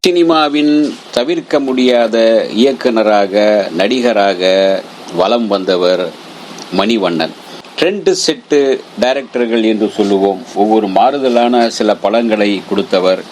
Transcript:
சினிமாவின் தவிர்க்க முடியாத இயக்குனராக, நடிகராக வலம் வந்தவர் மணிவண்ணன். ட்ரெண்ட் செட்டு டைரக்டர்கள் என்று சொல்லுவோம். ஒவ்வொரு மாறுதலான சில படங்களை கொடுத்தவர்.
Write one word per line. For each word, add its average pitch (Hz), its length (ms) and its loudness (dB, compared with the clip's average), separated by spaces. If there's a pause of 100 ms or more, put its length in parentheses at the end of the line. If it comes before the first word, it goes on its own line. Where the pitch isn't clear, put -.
சினிமாவின் 151 840 2 (160)
தவிர்க்க 151 500 -2
முடியாத 117 840 2 (100)
இயக்குனராக, 107 1080 2 (120)
நடிகராக 98 1040 2 (340)
வலம் 110 300 0
வந்தவர் 92 600 0 (680)
மணிவண்ணன். 95 540 0 (500)
ட்ரெண்ட் 185 340 0 (120)
செட்டு 139 540 0 (200)
டைரக்டர்கள் 123 640 -2
என்று 107 340 0
சொல்லுவோம். 98 460 0 (120)
ஒவ்வொரு 107 340 0
மாறுதலான 120 760 2
சில 107 280 0
படங்களை 104 720 0
கொடுத்தவர். 92 640 0